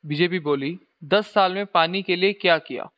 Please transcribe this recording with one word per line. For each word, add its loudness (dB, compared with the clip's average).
बीजेपी -2
बोली, -2
"दस 0
साल 2
में -4
पानी 0
के -2
लिए 2
क्या 2
किया?" -10